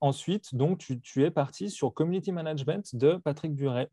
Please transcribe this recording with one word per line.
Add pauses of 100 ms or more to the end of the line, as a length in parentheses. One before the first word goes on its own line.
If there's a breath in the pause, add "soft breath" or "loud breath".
ensuite,
donc,
tu,
tu
es
parti
sur
Community
Management
de
Patrick
Burel,